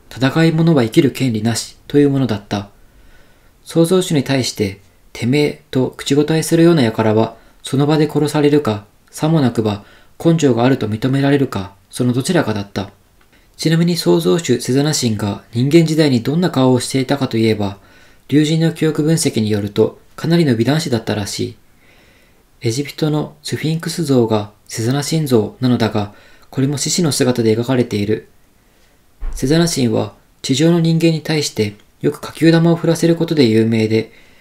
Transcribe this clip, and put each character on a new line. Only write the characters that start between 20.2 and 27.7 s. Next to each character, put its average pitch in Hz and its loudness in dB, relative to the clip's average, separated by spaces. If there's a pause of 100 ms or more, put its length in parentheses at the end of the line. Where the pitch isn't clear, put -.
な 170 2
り 170 4
の 127 2
美 113 0
男 147 0
子 151 -6
だ 117 -2
っ 110 -14
た 107 -4
ら 104 -6
し - -10
い。 104 -8 (1080)
エ 117 -2
ジ 135 -4
プ 139 -14
ト 156 -2
の 147 -4
ス - -8
フ - -6
ィ 160 -2
ン 160 -4
ク 165 -8
ス 165 -6
像 131 4
が 107 -2 (160)
セ - -8
ザ 120 0
ナ 143 -2
神 160 -4
像 110 2
な 127 2
の 123 2
だ 107 0
が、 101 -4 (380)
こ 139 -4
れ 135 0
も 143 -4
獅 151 -6
子 185 0
の 151 0
姿 123 0
で 110 2
描 120 -4
か 135 -2